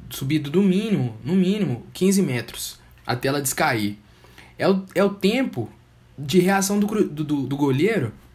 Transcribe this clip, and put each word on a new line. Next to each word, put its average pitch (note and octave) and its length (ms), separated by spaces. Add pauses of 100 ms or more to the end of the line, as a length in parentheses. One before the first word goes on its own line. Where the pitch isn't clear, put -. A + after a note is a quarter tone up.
subido C#3+ 400
do F3 120
mínimo, F#3 640
no D#3+ 120
mínimo, F#3 580
quinze F#3+ 280
metros, - 580 (260)
até B2 220
ela C#3 140
descair. A#2 560 (600)
É D3+ 120
o, F#3+ 160 (100)
é F#3+ 80
o G3 60
tempo G3+ 600 (480)
de D3 220
reação G3 400
do G#3 80
cru-, G#3+ 220
do, D3+ 140
do, C#3+ 240
do C#3 100
goleiro C#3+ 560 (220)